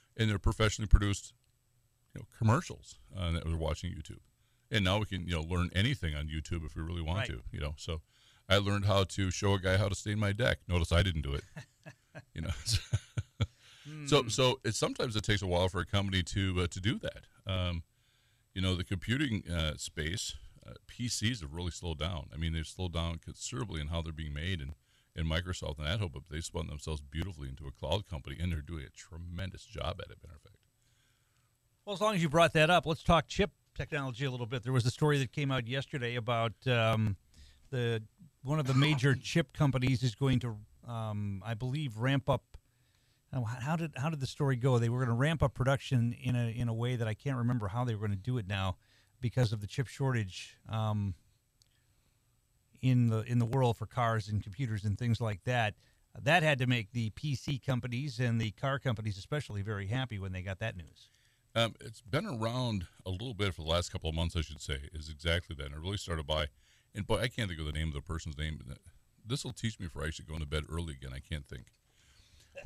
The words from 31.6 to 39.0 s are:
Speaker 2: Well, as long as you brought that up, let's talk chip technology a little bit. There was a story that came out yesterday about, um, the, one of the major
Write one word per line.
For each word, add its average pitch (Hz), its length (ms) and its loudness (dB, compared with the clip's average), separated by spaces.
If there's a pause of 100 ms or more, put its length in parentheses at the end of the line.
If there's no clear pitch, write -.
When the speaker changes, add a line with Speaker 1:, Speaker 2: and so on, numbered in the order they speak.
Speaker 2:
Well, 202 100 -6
as 170 60 -4
long 214 140 4
as 170 80 4
you 165 60 4
brought 160 240 6
that 156 180 8
up, 165 160 6
let's 156 160 -2
talk 165 240 6
chip - 240 2 (240)
technology 139 500 -4
a 135 60 0
little 123 160 -4
bit. 117 160 -4
There 127 100 -2
was 123 140 6
a 123 60 6
story 147 260 4
that 135 140 0
came 143 180 0
out 131 160 0
yesterday 123 480 -4
about, 117 380 2 (160)
um, 110 480 6 (540)
the, 117 320 0 (400)
one 147 180 0
of 131 80 0
the 131 60 4
major 139 400 6